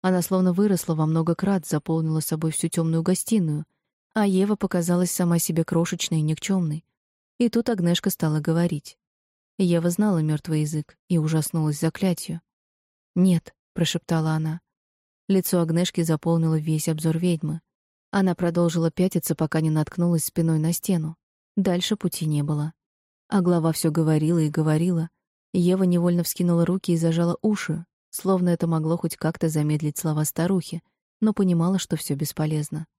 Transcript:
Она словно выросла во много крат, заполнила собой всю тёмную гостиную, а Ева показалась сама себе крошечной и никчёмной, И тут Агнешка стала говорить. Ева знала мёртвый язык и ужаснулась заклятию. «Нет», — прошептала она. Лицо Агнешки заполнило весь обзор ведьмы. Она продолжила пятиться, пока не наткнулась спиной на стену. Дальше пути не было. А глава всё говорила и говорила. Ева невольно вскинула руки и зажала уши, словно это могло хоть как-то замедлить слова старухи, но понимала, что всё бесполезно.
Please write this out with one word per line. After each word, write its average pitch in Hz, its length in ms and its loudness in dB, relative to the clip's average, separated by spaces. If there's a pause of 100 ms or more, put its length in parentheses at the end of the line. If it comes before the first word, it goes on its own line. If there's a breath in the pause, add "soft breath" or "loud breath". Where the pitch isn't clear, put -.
Она 185 220 2
словно 185 300 2
выросла 185 420 2
во 156 100 2
много 160 300 2
крат, 190 320 0
заполнила 160 520 -2
собой 160 320 -2
всю - 160 -4
тёмную 165 360 0
гостиную, 165 640 0 (480)
а 214 120 2
Ева 202 300 2
показалась 175 560 0
сама 170 260 2
себе 165 260 0
крошечной 165 560 -2
и 151 40 2
никчёмной, 156 600 -2 (580)
И 240 80 4
тут 233 200 0
Агнешка 175 420 0
стала 156 280 -2
говорить. 165 600 -2 (580)
Ева 170 320 2
знала 190 300 2
мёртвый 156 420 0
язык 151 340 -4 (140)
и 175 80 2
ужаснулась 156 600 0
заклятию. 165 600 -2 (760)
«Нет», — 180 400 2 (180)
прошептала 160 600 -2
она. 156 280 -4 (680)
Лицо 185 320 2
Агнешки 170 440 0
заполнило 160 560 2
весь 156 280 -2
обзор 160 300 0
ведьмы. 165 440 -2 (500)
Она 190 240 2
продолжила 170 560 0
пятиться, 180 420 0
пока 160 260 0
не 156 120 2
наткнулась 165 540 0
спиной 160 340 0
на 160 120 0
стену. 165 460 -2 (400)
Дальше 180 380 0
пути 170 320 -4
не 147 160 0
было. 151 300 -4 (540)
А 196 140 0
глава 170 300 2
всё 160 180 -2
говорила 156 480 2
и 156 140 2
говорила. 160 580 0 (420)
Ева 185 300 2
невольно 175 400 2
вскинула 170 420 0
руки 180 280 0
и 165 60 4
зажала 165 440 0
уши, 175 460 -2 (240)
словно 180 380 0
это 170 180 0
могло 160 300 0
хоть 165 200 -4
как-то 160 320 -2
замедлить 151 480 -2
слова 151 280 -2
старухи, 170 580 -2 (380)
но 214 120 2
понимала, 180 460 2
что - 160 -4
всё - 180 -6
бесполезно. 151 720 -4 (140)